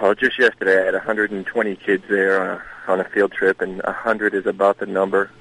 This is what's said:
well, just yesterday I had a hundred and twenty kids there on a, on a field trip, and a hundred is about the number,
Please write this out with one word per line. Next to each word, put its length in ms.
well, 120
just 240
yesterday 440
I 40
had 100
a 40
hundred 300
and 160
twenty 300
kids 320
there 320
on 80
a, 140
on 80
a 40
field 280
trip, 280
and 240
a 80
hundred 420
is 120
about 320
the 80
number, 440